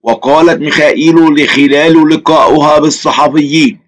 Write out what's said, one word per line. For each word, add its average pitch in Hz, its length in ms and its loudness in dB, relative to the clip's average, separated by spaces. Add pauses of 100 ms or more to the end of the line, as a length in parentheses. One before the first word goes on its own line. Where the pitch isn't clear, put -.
وقالت 147 580 0
ميخائيل 151 540 0
لخلال 151 920 2
لقائها 151 680 0
بالصحفيين 147 1080 -2